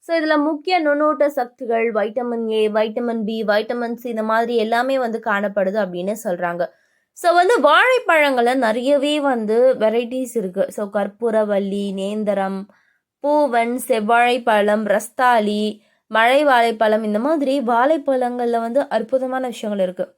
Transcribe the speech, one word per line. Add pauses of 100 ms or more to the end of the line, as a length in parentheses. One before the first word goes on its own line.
So,
இதுல
முக்கிய
நுண்ணூட்ட
சக்திகள்,
வைட்டமின்
ஏ,
வைட்டமின்
பி, (100)
வைட்டமின்
சி,
இந்த
மாதிரி
எல்லாமே
வந்து
காணப்படுது
அப்படின்னு
சொல்றாங்க. (560)
So,
வந்து
வாழைப்பழங்கள்ல
நிறையவே
வந்து (200)
வெரைட்டிஸ்
இருக்கு.
So,
கற்பூரவள்ளி,
நேந்திரம், (680)
பூவன், (100)
செவ்வாழைப்பழம்,
ரஸ்தாளி, (480)
மழை
வாழைப்பழம்,
இந்த
மாதிரி
வாழைப்பழங்கள்ல
வந்து
அற்புதமான
விஷயங்கள்
இருக்கு. (120)